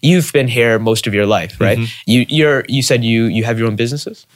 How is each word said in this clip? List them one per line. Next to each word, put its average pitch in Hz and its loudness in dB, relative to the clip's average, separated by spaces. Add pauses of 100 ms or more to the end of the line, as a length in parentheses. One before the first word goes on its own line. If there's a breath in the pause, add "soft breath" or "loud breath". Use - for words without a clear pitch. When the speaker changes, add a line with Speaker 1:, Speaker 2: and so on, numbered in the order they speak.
Speaker 1:
You've 170 2
been 135 2
here 117 2
most 113 0
of 104 -2
your 104 0
life, 101 -2
right? 101 2
Speaker 2:
Mm-hmm. 113 -6
Speaker 1:
You, 120 4
you're, 147 0
you 131 -2
said 123 2
you, 113 2
you 110 0
have 113 -4
your 113 0
own 110 -2
businesses? 139 -6